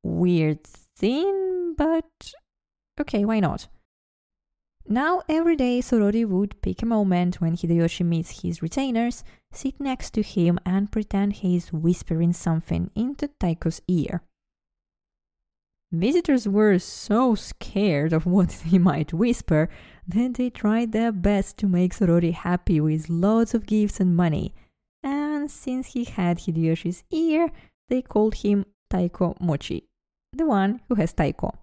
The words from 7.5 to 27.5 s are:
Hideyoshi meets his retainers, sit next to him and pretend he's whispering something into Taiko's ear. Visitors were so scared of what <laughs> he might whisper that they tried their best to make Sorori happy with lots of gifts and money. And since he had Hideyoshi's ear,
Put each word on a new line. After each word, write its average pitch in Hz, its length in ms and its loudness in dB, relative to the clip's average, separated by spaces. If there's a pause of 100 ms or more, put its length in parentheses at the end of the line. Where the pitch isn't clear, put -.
Hideyoshi 170 480 0
meets 170 380 -2
his 170 220 -6
retainers, 240 600 -2 (300)
sit - 260 -8
next 269 360 -6
to 214 80 0
him 175 420 2
and 190 260 0
pretend 202 420 -2
he's 180 380 -2
whispering 170 600 0
something 165 640 -2
into 277 320 -4
Taiko's 165 600 -4
ear. 175 360 -2 (1700)
Visitors 254 560 2
were 202 320 4
so 233 560 0
scared 170 760 -2
of 165 140 0
what 180 260 4
<laughs> - 200 -10
he 185 80 6
might 160 340 2
whisper 165 560 2 (380)
that 240 260 0
they 247 160 -2
tried 226 420 0
their 226 200 0
best 196 480 0
to 208 80 0
make 180 260 2
Sorori 170 400 2
happy 175 480 0
with 156 260 0
lots 208 460 2
of 220 140 -2
gifts 208 320 0
and 180 180 2
money. 165 380 0 (480)
And 294 460 -4
since - 440 -8
he 240 120 -4
had 175 340 -2
Hideyoshi's 165 720 -2
ear, 320 400 2 (360)